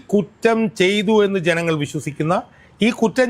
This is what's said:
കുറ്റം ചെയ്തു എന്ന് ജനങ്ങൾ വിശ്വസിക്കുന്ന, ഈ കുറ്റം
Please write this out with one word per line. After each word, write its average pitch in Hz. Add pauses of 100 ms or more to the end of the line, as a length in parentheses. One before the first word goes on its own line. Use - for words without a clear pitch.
(140)
കുറ്റം 220 (220)
ചെയ്തു 202 (120)
എന്ന് 196
ജനങ്ങൾ 165
വിശ്വസിക്കുന്ന, 151 (500)
ഈ 240 (120)
കുറ്റം 240